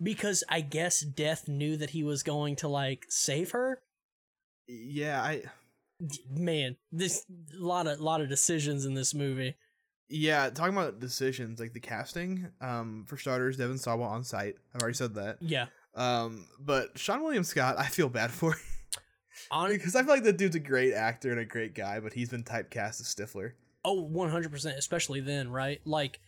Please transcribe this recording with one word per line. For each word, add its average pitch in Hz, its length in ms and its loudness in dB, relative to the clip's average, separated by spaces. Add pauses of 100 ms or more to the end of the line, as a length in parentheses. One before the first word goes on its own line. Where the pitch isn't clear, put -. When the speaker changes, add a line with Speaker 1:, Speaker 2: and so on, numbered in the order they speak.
Speaker 1:
Because 208 480 0
I 165 100 2
guess 156 400 0
Death 151 480 0
knew 147 300 0
that 147 120 -4
he 156 140 -2
was 147 180 0
going 147 340 0
to, 156 120 -4
like, 139 400 0
save 160 440 0
her. 254 280 0 (840)
Speaker 2:
Yeah, 139 560 -2
I 143 200 -2 (640)
Speaker 1:
D-, - 240 -8
man, 147 460 2 (160)
this, 170 320 -2 (300)
lot 175 320 0
of, 151 140 0
lot 156 200 2
of 143 80 0
decisions 143 560 2
in 135 100 0
this 135 200 0
movie. 131 420 -2 (540)
Speaker 2:
Yeah, 151 400 4
talking 170 260 0
about 127 240 0
decisions, 127 580 -2
like, 117 140 -8
the 123 80 -12
casting, 175 680 -4 (120)
um, 113 480 -4
for 143 80 -10
starters, 131 400 0
Devon 131 220 -2
Sawa 120 260 0
on 113 200 -2
site. 101 320 -4 (180)
I've 120 80 0
already 117 120 0
said 120 200 -2
that. 104 260 -6
Speaker 1:
Yeah. 147 260 0 (280)
Speaker 2:
Um, 117 520 0 (140)
but 139 360 2
Seann 240 260 0
William 277 220 2
Scott, 131 340 2
I 135 80 2
feel 143 240 2
bad 117 200 0
for. 160 320 2
<laughs> - 880 -8
Speaker 1:
Hon- 170 200 2
Speaker 2:
Because 180 260 2
I 254 60 10
feel 285 120 8
like 262 100 6
the 214 80 8
dude's 175 240 4
a 160 40 2
great 131 340 4
actor 117 360 2
and 120 100 0
a 113 40 -2
great 110 300 -4
guy, 104 260 -4
but 107 120 -6
he's 120 180 -2
been 120 140 -6
typecast 110 560 -4
as - 140 -4
Stifler. 104 380 -6 (320)
Speaker 1:
Oh, 190 180 2
one 160 280 0
hundred 165 220 0
percent, 143 260 -4
especially 143 420 -2
then, 135 300 -2
right? 131 340 -2
Like, 151 440 0